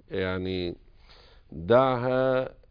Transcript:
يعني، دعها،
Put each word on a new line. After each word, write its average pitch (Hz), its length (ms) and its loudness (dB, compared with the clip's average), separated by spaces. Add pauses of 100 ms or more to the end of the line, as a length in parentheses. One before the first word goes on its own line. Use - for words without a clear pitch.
(100)
يعني، 92 640 -4 (760)
دعها، 127 960 2 (220)